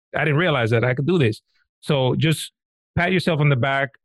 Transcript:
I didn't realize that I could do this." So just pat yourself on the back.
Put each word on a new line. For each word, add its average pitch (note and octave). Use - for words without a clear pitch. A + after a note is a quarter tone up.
I D3
didn't D3+
realize C#3
that A#2
I B2+
could C3+
do F3
this." A2
So C#3
just D3+
pat F3
yourself E3
on D3+
the C#3
back. C#3